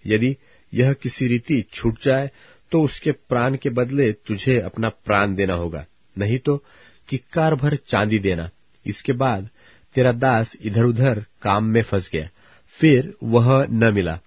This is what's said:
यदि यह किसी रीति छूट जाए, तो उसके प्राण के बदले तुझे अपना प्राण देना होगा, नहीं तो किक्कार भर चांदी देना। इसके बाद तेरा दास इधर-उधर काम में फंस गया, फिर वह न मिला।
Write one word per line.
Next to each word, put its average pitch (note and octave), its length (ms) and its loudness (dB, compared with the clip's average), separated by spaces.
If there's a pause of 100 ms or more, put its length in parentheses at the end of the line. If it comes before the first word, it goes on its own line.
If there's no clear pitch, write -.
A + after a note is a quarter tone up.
यदि A2+ 300 0 (360)
यह C3 200 2
किसी C3 340 -4
रीति A#2+ 460 0
छूट - 300 -4
जाए, C#3 280 0 (400)
तो E3 120 2
उसके - 280 -2
प्राण B2+ 460 -2
के C#3 120 -4
बदले B2 420 0
तुझे A#2 480 -2
अपना A2 300 -4
प्राण G2+ 460 -2
देना F#2+ 180 0
होगा, E2 320 -6 (320)
नहीं G#2+ 220 -2
तो C#3+ 260 -2 (440)
किक्कार D#3+ 460 -2
भर C#3+ 200 0
चांदी G#2+ 440 -2
देना। F2+ 300 -4 (360)
इसके - 280 -6
बाद A#2+ 360 -4 (460)
तेरा B2+ 160 4
दास A#2 500 0
इधर-उधर A2+ 640 0 (160)
काम G#2 220 0
में A2 180 2
फंस G2 320 -4
गया, E2 160 -6 (380)
फिर D3 460 2 (100)
वह A#2+ 460 4
न A2+ 240 2
मिला। F2+ 340 -2